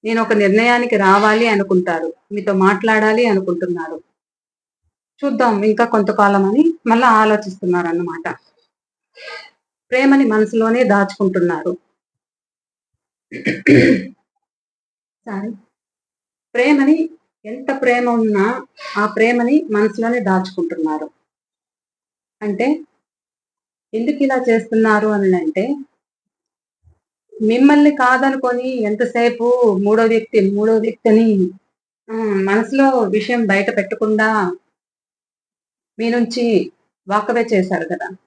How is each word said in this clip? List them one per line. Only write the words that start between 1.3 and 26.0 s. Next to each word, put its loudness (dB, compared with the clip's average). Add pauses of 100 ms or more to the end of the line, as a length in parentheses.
అనుకుంటారు. -2 (180)
మీతో -4
మాట్లాడాలి 2
అనుకుంటున్నారు. -4 (1200)
చూద్దాం 0
ఇంకా 2
కొంతకాలం 0
అని 0 (240)
మళ్ళా 2
ఆలోచిస్తున్నారు 0
అన్నమాట. -6 (1700)
ప్రేమని 4
మనసులోనే 0
దాచుకుంటున్నారు. 0 (3500)
సారీ. -8 (1040)
ప్రేమని, 4 (480)
ఎంత -8
ప్రేమ 2
ఉన్నా 2 (520)
ఆ 0
ప్రేమని 0 (100)
మనసులోనే -2
దాచుకుంటున్నారు. -4 (1300)
అంటే -2 (1300)
ఎందుకు -2
ఇలా 0
చేస్తున్నారు 0
అని 2
అంటే, -2 (1700)